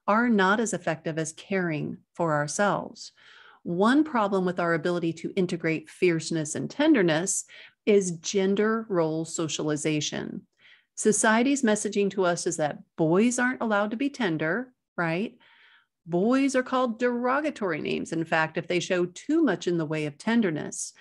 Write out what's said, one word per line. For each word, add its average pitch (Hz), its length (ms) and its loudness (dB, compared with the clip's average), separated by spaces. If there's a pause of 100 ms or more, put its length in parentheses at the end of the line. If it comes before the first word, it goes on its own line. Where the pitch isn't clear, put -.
are 226 240 2
not 202 300 4
as 214 140 -2
effective 165 440 -4
as 160 160 -4
caring 165 640 -4 (160)
for 165 200 0
ourselves. 151 800 -2 (500)
One 214 400 4
problem 208 420 0
with 180 140 -2
our 170 160 2
ability 170 380 0
to - 220 -10
integrate 165 540 -2
fierceness 160 680 0
and 139 140 -6
tenderness 190 760 2 (400)
is 202 260 4
gender 202 760 0
role 160 380 0
socialization. 151 1160 -4 (540)
Society's 233 680 2
messaging 208 480 0
to 190 140 0
us 175 200 0
is 165 120 -4
that 151 220 -2 (180)
boys 196 420 4
aren't 254 220 -2
allowed 214 300 0
to 226 60 -6
be 277 120 -2
tender, 185 640 -2 (240)
right? 170 400 -4 (680)
Boys 240 480 2
are 254 80 2
called 254 380 -2
derogatory 247 840 -2
names, 160 300 -4
in 165 140 -4
fact, 160 320 0
if 156 100 -6
they 180 140 0
show 180 240 0
too 294 360 -2
much 185 260 0
in 175 100 0
the 160 80 0
way 156 200 -2
of 147 120 -8
tenderness. 220 840 -2